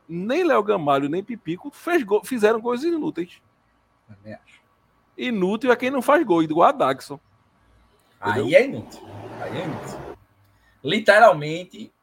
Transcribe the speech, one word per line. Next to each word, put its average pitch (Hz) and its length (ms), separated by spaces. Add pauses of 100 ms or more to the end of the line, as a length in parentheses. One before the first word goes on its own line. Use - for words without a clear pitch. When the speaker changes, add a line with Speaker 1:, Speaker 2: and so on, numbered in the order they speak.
Speaker 1:
Nem 214 360
Léo 254 180
Gamalho, 147 460
nem 175 160
Pipico 208 480
fez 330 320
go-, 202 200
fizeram 226 360
gols 240 240
inúteis. 330 580 (640)
Speaker 2:
Também 104 280
acho. - 260 (580)
Speaker 1:
Inútil 226 540
é 233 40
quem 254 140
não 277 100
faz 294 240
gol, 175 200
igual 160 240
a 277 40
Daxon. 139 460 (1040)
Speaker 2:
Aí 104 200
Speaker 1:
Entendeu? 156 180
Speaker 2:
é 233 60
inútil. 160 360 (420)
Aí 123 200
é - 20
inútil. - 340 (840)
Literalmente, 185 1080 (100)